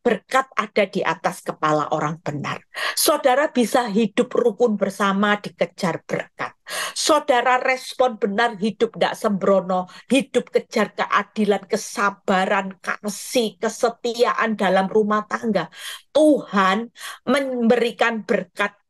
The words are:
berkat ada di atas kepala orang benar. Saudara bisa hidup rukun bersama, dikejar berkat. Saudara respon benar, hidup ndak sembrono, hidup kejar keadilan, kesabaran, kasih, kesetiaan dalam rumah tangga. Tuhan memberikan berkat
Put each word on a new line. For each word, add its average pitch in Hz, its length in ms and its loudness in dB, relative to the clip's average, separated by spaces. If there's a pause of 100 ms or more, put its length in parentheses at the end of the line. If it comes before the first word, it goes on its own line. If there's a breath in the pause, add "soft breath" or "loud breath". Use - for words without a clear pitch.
berkat 240 560 0
ada 208 320 0
di 185 160 -4
atas - 400 -4
kepala 151 480 0
orang 156 320 -2
benar. 143 320 -6 (400 loud breath)
Saudara 294 560 2
bisa 240 320 2
hidup 226 480 0
rukun 240 400 2
bersama, 196 640 0
dikejar 170 720 -4
berkat. - 480 -8 (400 loud breath)
Saudara 254 640 2
respon 254 560 0
benar, 220 400 0
hidup 214 400 -2
ndak 175 160 0
sembrono, 190 720 0 (240 loud breath)
hidup 247 400 0
kejar - 480 -2
keadilan, 202 720 -2
kesabaran, 196 1120 -2
kasih, - 800 -4
kesetiaan 220 960 -2
dalam 190 320 2
rumah 214 400 2
tangga. 202 400 -2 (400 loud breath)
Tuhan 226 800 2 (400 loud breath)
memberikan 240 960 0
berkat 202 480 -2 (160)